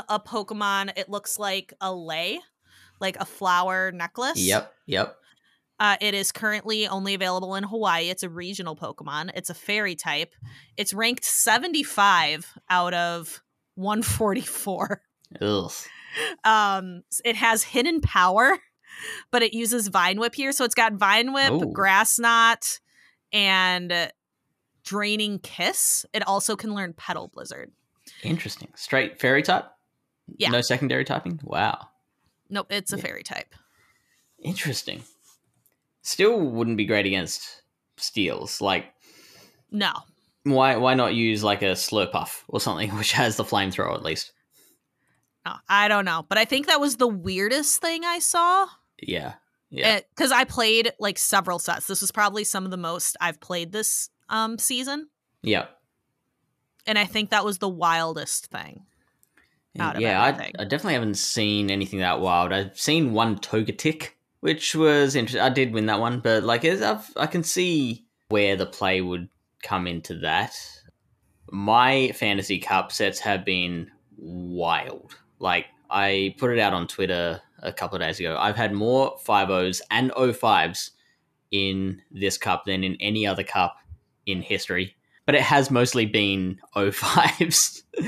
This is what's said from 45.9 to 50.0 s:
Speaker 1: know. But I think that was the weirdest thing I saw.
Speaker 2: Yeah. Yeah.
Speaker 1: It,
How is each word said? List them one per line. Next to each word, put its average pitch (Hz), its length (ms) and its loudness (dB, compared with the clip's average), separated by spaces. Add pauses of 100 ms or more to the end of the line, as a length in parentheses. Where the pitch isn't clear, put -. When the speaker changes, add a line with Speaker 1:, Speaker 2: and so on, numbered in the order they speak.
Speaker 1:
know. 165 240 -2
But 202 100 2
I 220 60 6
think 269 240 -2
that 311 140 6
was 285 160 0
the 247 100 4
weirdest 202 720 0
thing 330 240 -4
I 339 160 -2
saw. 359 480 2 (340)
Speaker 2:
Yeah. - 320 -6 (360)
Yeah. 208 280 0
Speaker 1:
It, - 180 -10